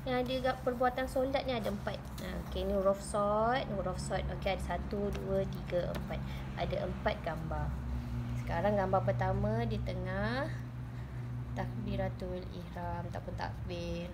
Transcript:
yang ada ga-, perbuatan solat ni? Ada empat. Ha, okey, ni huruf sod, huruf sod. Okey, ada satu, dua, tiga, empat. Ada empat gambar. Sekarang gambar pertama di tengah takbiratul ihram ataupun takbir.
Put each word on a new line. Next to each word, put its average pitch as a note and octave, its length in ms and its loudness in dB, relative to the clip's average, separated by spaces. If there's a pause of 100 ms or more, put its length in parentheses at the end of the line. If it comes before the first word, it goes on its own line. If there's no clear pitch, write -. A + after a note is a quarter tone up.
yang B3+ 160 2
ada B3+ 140 2 (100)
ga-, B3+ 240 2
perbuatan B3+ 400 2
solat C4 400 2
ni? C4 80 2
Ada G3+ 160 0
empat. G3+ 240 -2 (240)
Ha, F#3 80 -6 (200)
okey, F#3 200 -2
ni G3+ 80 2
huruf G3 240 6
sod, G#3+ 640 4 (160)
huruf F3+ 160 0
sod. F#3+ 240 0 (160)
Okey, F#3 240 0
ada - 160 -2
satu, G3+ 400 0
dua, F#3+ 320 2
tiga, F3 480 0
empat. D#3+ 240 -2 (400)
Ada F3+ 320 0
empat G#3 320 0
gambar. D#3 480 -2 (720)
Sekarang F#3 320 4
gambar F#3+ 320 6
pertama G3+ 560 4
di A3 160 0
tengah G3 720 0 (1040)
takbiratul F#3+ 960 -2
ihram F3 560 -4
ataupun - 320 -6
takbir. E3+ 760 -4